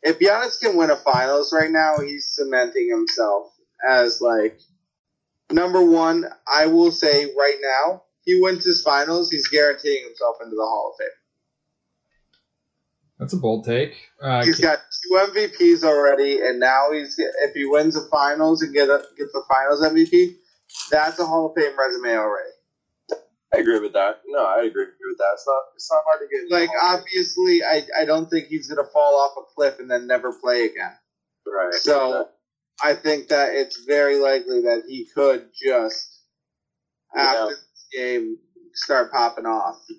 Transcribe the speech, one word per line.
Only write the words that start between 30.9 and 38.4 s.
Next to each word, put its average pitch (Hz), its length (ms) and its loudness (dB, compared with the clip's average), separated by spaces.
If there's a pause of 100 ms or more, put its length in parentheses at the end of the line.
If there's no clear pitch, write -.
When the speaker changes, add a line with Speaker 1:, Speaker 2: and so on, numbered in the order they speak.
Speaker 3:
Right. 98 300 -4
Speaker 1:
So, 135 540 0 (540)
I 147 120 2
think 147 320 -4
that 139 260 0
it's 135 320 -6
very 143 320 2
likely 127 440 0
that 117 260 -2
he 127 260 -12
could 135 400 2
just, 120 640 -4 (960)
Speaker 3:
Yeah. 139 60 -2
Speaker 1:
after 113 280 0
this - 440 -18
game, 123 440 -6 (360)